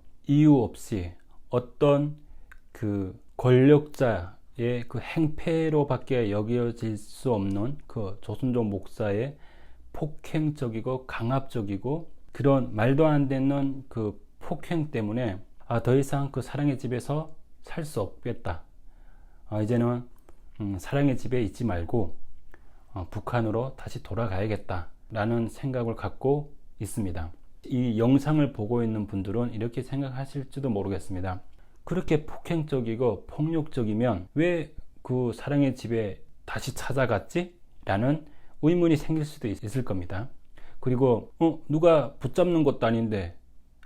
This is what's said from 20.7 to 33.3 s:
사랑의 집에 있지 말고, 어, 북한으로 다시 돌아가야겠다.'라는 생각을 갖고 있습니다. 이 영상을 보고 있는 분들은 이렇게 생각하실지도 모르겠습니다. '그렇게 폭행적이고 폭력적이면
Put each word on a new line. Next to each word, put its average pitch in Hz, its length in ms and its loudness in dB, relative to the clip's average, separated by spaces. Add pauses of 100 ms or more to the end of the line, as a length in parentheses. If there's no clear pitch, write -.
사랑의 139 380 2
집에 123 260 0
있지 101 220 -2
말고, 92 520 0 (800)
어, 90 160 -8
북한으로 113 640 -2
다시 - 260 -8
돌아가야겠다.'라는 107 1500 -2
생각을 123 480 -4
갖고 139 560 -2 (280)
있습니다. 92 520 -4 (340)
이 123 320 0
영상을 139 540 4
보고 113 300 0
있는 110 240 -2
분들은 104 460 -2
이렇게 117 300 -4
생각하실지도 135 880 -4
모르겠습니다. 95 720 -2 (420)
'그렇게 160 400 2
폭행적이고 127 1000 0
폭력적이면 123 1080 0